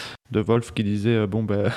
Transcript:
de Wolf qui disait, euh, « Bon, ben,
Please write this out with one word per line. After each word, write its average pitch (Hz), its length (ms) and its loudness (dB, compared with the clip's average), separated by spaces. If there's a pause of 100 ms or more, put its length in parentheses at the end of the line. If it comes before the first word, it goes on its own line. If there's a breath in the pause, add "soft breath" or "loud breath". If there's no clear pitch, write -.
(300 loud breath)
de 107 100 2
Wolf 113 320 0
qui 113 120 -2
disait, 104 320 0
euh, « 107 100 2
Bon, 104 160 -2
ben, 104 340 0